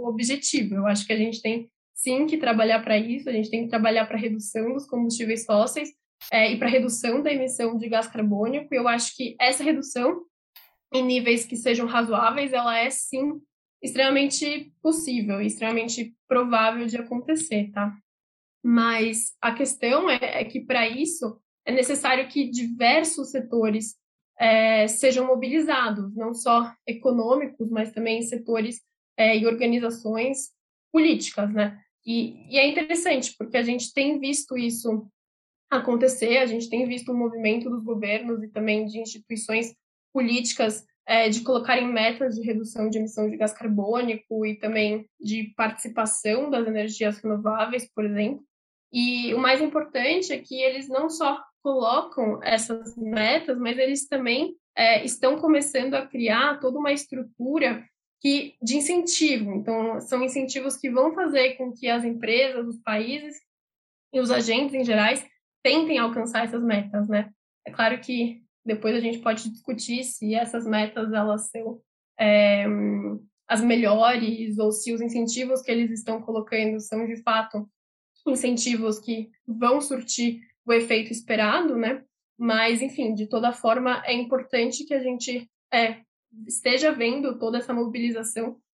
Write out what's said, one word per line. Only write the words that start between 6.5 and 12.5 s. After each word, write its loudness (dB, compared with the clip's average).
pra 0
redução 2
da 0
emissão -2
de -4
gás 0
carbônico, -2
e 2
eu 2
acho 0
que -6
essa 2
redução 0
em 2
níveis 2
que -10
sejam 0
razoáveis, 0